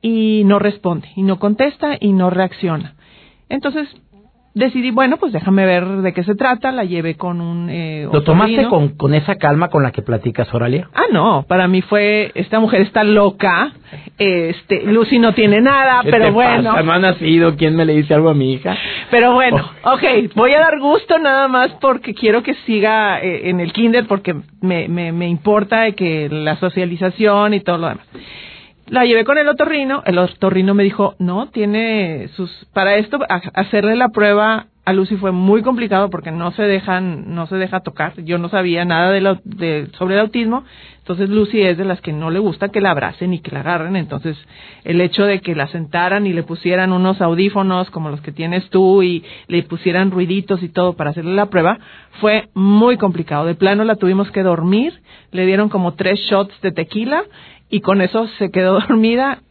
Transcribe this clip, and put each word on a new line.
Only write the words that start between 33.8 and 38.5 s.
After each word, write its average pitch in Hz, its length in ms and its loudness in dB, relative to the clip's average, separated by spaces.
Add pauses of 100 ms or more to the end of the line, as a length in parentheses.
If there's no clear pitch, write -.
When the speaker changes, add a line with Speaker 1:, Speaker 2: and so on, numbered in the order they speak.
Speaker 1:
la 220 120 2
prueba 214 580 2 (180)
a 185 80 0
Lucy 190 240 0
fue 190 160 -2
muy 190 280 2
complicado 214 480 0
porque 160 220 -10
no 170 200 -6
se 214 120 -4
dejan, 185 720 -4
no 165 120 -6
se 190 100 -6
deja 190 240 -4
tocar". 156 320 -8 (100)
Yo 170 140 -4
no 170 100 -4
sabía 180 380 -2